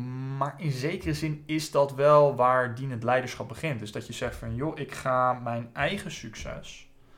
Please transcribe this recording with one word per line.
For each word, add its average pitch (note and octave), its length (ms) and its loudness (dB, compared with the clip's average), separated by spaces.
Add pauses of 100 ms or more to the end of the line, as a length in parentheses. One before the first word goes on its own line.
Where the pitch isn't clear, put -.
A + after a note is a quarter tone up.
(380)
Maar C#3 200 -2
in D#3 140 -2
zekere D#3 420 -2
zin D3+ 320 -4
is D#3 260 -2
dat C#3+ 220 4
wel C#3+ 420 8
waar B2 400 4
dienend B2+ 280 -6
leiderschap B2+ 440 0
begint. B2+ 320 -6
Dus G#2+ 120 -10
dat A#2 160 -10
je A#2 60 -10
zegt A#2+ 220 -6
van, A#2 200 -6
joh, D3+ 240 -4
ik C3+ 120 -8
ga B2+ 420 2
mijn A#2 400 -6
eigen E3+ 380 -2
succes, - 800 -12 (280)